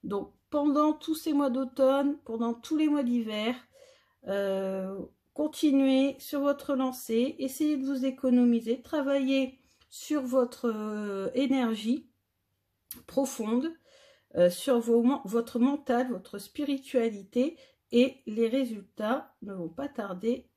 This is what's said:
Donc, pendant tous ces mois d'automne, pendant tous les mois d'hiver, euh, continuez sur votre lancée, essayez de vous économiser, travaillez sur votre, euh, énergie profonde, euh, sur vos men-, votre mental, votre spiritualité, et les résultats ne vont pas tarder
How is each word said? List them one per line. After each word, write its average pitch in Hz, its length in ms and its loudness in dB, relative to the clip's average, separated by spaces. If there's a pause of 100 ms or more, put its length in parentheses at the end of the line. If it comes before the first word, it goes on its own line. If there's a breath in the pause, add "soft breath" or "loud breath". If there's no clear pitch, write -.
Donc, 196 300 -6 (160)
pendant 302 440 4
tous 311 200 -4
ces 302 200 -2
mois 285 160 2
d'automne, 269 720 2
pendant 233 300 -4
tous 302 240 -4
les 311 100 2
mois 294 160 2
d'hiver, 226 500 -2 (760 soft breath)
euh, 190 680 -2 (360)
continuez 277 840 2
sur - 200 -6
votre 285 340 0
lancée, 254 680 -2
essayez 302 360 0
de 262 100 -4
vous 269 200 -2
économiser, 247 760 2
travaillez 269 760 0 (300 soft breath)
sur - 320 -4
votre, 247 520 0
euh, 208 600 -4
énergie 240 760 0 (1000)
profonde, 262 680 -2 (600 soft breath)
euh, 175 140 6
sur 240 300 0
vos 233 240 4
men-, 277 220 4
votre 233 340 -2
mental, 254 540 0
votre 185 240 -12
spiritualité, 247 1200 -2 (340 loud breath)
et 247 340 4
les 220 220 -2
résultats 226 960 -4
ne 196 120 -12
vont 175 140 -8
pas 277 220 -8
tarder 214 680 -6